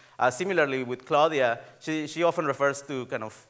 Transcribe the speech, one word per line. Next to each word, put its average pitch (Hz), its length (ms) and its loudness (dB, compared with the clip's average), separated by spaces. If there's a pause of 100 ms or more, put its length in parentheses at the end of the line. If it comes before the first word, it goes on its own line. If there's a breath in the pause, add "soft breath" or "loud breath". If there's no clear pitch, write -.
(180 loud breath)
Uh, 123 120 4
similarly, 151 520 0
with 123 220 -8
Claudia, 143 560 2 (200 loud breath)
she, 156 260 -4
she 160 160 -6
often 165 240 2
refers 139 340 0
to 131 260 -6
kind 120 180 -6
of - 260 -14